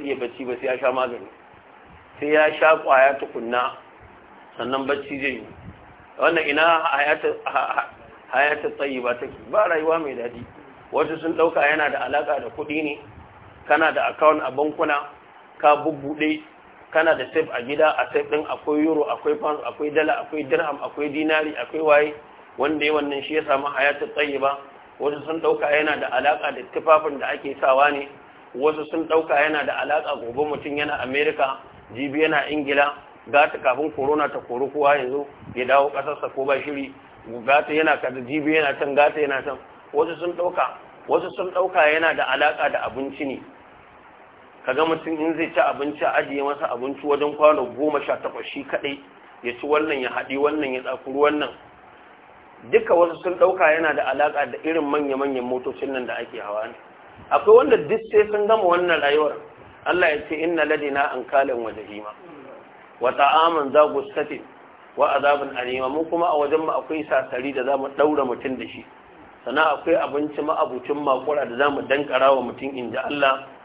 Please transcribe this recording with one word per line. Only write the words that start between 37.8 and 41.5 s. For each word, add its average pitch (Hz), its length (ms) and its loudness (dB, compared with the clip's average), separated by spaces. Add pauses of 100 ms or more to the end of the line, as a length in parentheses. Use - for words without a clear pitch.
kaza, 127 240 -6
jibi 147 320 0
yana 143 240 2
can, 143 160 -2
gata 151 240 6
yana 139 240 0
can. 135 160 -8 (340)
Wasu 160 280 0
sun 175 180 -4
ɗauka, 170 400 -2 (300)
wasu 165 260 0
sun 185 160 -6